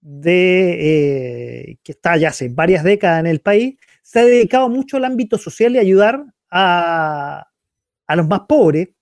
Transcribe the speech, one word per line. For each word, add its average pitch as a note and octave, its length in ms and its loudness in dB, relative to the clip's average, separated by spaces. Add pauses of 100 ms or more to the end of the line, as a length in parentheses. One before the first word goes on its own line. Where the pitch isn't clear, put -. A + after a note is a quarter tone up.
de, D3 1700 -2
eh, - 120 -20
que D#3 100 -18
está E3+ 260 -2
ya D#3 100 0
hace B2+ 220 -8
varias D#3+ 340 0
décadas F#3 360 0
en E3 60 -4
el D#3+ 140 -2
país, A3+ 360 0 (260)
se - 180 -2
ha A#3+ 40 4
dedicado B3 440 4
mucho C4+ 300 -4
al B3+ 80 -2
ámbito A#3+ 320 -4
social - 360 -2
y B3+ 40 2
ayudar G#3+ 480 2 (240)
a, E3 1000 -2 (580)
a D3+ 100 -2
los E3 120 0
más F#3+ 120 -2
pobres. F#3 500 2 (120)